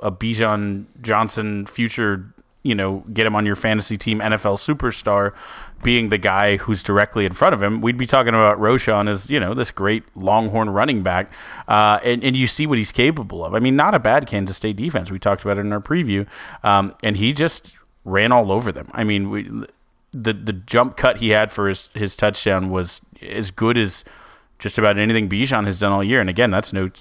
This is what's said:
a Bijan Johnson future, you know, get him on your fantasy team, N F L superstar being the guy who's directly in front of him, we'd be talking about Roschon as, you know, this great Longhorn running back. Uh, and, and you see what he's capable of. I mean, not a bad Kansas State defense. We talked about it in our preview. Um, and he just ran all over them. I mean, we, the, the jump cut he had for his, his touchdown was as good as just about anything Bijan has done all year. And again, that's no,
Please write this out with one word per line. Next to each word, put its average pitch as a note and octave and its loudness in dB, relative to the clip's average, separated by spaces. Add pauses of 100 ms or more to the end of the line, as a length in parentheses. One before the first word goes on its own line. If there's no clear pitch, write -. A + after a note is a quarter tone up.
a G#2+ -2
Bijan G#2 -2 (160)
Johnson G#2+ -2
future, G#2 -2 (300)
you B2 0
know, F#2+ -2 (100)
get A2 2
him G#2+ 2
on G#2+ 2
your G#2 0
fantasy G#2+ -2
team, G#2+ -2
N A2 0
F G#2+ -2
L G2+ 2
superstar G#2+ -2 (480)
being A#2+ 2
the G#2 2
guy G2 2
who's G2+ -4
directly G#2 2
in F2+ -2
front D#3+ 2
of G2+ 0
him, G#2+ 0
we'd A#2+ 0
be B2+ -4
talking A#2 2
about G#2+ 6
Roschon G#2+ 2
as, G2+ -4
you C#3+ 0
know, F#2+ -2
this B2+ -4
great G#2 -2 (100)
Longhorn G#2+ 0
running G#2+ 0
back. F#2 -2 (380)
Uh, G#2 4
and, A#2+ 0
and C3 0
you C3 2
see D3 -2
what C#3 0
he's G#2+ -2
capable B2 0
of. F2 -4
I A2 0
mean, C3 4
not D#3+ 4
a E3 2
bad B2 2
Kansas G2 -4
State G#2+ -4
defense. G#2+ -4
We F#2+ -8
talked G2+ 0
about G2+ -2
it G2+ -2
in G#2 -4
our G#2 -2
preview. G#2 -2 (340)
Um, G2 2
and G#2+ 0
he G#2+ 2
just D3+ -4 (280)
ran G2+ 2
all A2 4
over G#2+ 0
them. C2+ -14
I A2+ -4
mean, G2+ 0
we, G#2 -6 (640)
the, A2+ -2
the G#2+ -6
jump A#2 0
cut B2+ 2
he A2+ 0
had G#2+ 2
for G2+ 0
his, - -6
his G#2 -6
touchdown G2 0
was F#2 -4 (220)
as G2 -8
good A#2 0
as G#2 -2 (540)
just - -8
about G#2 4
anything G#2+ 2
Bijan A2 0
has F#2 -4
done G2+ 2
all G2 2
year. A#2+ 2
And G2 0
again, G#2+ 2
that's - -2
no, F#2+ -2 (120)